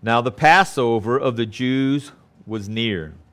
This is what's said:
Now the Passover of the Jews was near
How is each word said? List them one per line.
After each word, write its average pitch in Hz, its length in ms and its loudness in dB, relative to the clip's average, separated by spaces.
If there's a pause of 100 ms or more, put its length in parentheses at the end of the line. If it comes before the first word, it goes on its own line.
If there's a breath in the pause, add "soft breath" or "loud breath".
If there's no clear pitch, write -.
Now 117 220 2
the 123 100 -4
Passover 127 840 2
of 135 180 0
the 117 100 -2
Jews 135 640 -2 (340)
was 104 220 -8
near 104 440 -4 (200)